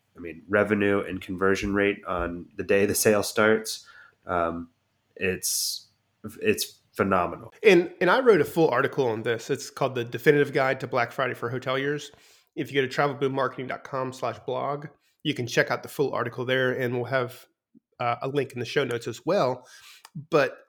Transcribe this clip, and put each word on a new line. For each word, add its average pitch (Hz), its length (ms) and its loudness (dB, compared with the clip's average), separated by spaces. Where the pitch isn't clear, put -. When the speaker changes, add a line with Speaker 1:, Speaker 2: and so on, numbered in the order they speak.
Speaker 1:
I 85 60 -18
mean, 82 260 -14
revenue 101 540 2
and 95 180 -8
conversion 95 540 0
rate 101 340 2
on 87 380 -6
the 98 80 -8
day 98 220 4
the 104 100 0
sale 104 280 4
starts, 110 640 2
um, 85 440 -4
it's, - 720 -4
it's - 380 -2
phenomenal. 90 680 0
Speaker 2:
And, 180 300 6
and 175 80 2
I 226 120 4
wrote 214 200 6
a 127 40 2
full 160 240 2
article 131 380 0
on 110 140 -2
this. 113 300 -2
It's 131 180 -6
called 131 240 -2
The 120 100 -4
Definitive 139 500 2
Guide 135 260 0
to 131 80 -8
Black 120 240 0
Friday 127 240 -4
for 117 160 -6
Hoteliers. 135 540 -4
If 135 160 -6
you 139 100 2
go 131 60 2
to 127 40 -6
travel 143 240 2
boom 131 180 -2
marketing 131 340 -4
dot - 160 -8
com 131 280 -6
slash 120 280 -6
blog, 139 480 -6
you 147 140 -2
can 123 100 -4
check 139 240 2
out 123 140 -4
the - 60 -12
full 139 240 -2
article 120 320 -4
there, 127 260 2
and 123 240 -2
we'll 120 80 -2
have, 120 420 -4
uh, 120 240 0
a 127 60 -4
link 135 240 -2
in 123 60 -8
the 120 60 -6
show 139 200 0
notes 120 220 -6
as 117 180 -10
well. 156 420 0
But 139 280 2